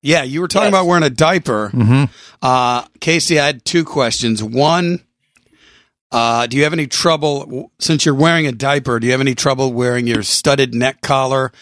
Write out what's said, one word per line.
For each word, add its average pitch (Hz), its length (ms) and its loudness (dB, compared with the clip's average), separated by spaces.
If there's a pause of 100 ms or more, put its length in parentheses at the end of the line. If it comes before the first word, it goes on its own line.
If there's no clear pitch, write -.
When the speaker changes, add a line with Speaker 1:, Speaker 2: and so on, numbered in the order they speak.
Speaker 1:
Yeah, 151 220 2
you 135 180 -6
were 180 60 -4
talking 202 200 2
Speaker 2:
Yes. 202 60 2
Speaker 1:
about 185 140 2
wearing 175 160 4
a 143 80 2
diaper. 127 600 0
Speaker 2:
Mm-hmm. 123 320 4 (360)
Speaker 1:
Uh, 123 440 0 (160)
Casey, 165 380 0
I 143 80 2
had 143 180 -4
two 170 180 0
questions. 117 580 -2
One, 160 600 0 (1080)
uh, 117 360 0
do 120 100 -6
you 143 60 4
have 151 100 0
any 156 140 -4
trouble, 147 540 -2
w-, 127 260 -12 (120)
since - 260 0
you're 147 100 2
wearing 160 320 2
a 131 60 -2
diaper, 135 460 -2
do 113 80 -4
you 123 40 2
have 131 100 0
any 135 140 0
trouble 135 380 0
wearing 123 340 -2
your 110 160 -2
studded 135 500 0
neck 127 280 -2
collar 131 500 0 (100)